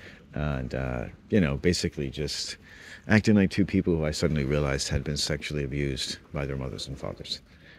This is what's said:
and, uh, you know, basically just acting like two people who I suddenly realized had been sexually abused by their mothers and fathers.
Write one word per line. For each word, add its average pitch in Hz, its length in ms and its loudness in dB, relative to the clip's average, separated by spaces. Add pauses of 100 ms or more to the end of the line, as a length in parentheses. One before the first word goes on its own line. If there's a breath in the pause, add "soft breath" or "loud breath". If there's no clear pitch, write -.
(340 loud breath)
and, 67 400 -2
uh, 64 300 -4 (240)
you - 120 4
know, 71 180 2
basically 82 500 0
just 71 480 -6 (500 loud breath)
acting 107 280 6
like 95 160 6
two 95 160 2
people 92 280 2
who 78 120 0
I 76 60 0
suddenly 78 320 2
realized 71 440 0
had 71 160 -2
been 73 140 -2
sexually 73 460 -4
abused 69 520 -4 (160)
by 71 140 -4
their 67 100 -6
mothers 65 320 -8
and 67 100 -10
fathers. - 440 -10 (360 loud breath)